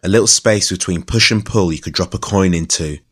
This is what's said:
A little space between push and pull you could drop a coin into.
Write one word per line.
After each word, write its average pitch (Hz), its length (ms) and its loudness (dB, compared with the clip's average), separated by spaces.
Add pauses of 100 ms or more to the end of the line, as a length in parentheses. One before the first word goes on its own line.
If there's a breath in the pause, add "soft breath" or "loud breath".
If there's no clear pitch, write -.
A 90 60 -4
little 101 180 4
space - 440 2
between 90 320 -4
push - 280 0
and 107 140 0
pull 95 280 0
you 76 80 -6
could 78 120 -10
drop 90 220 -4
a 98 40 -4
coin 95 360 2
into. 78 440 -4 (140)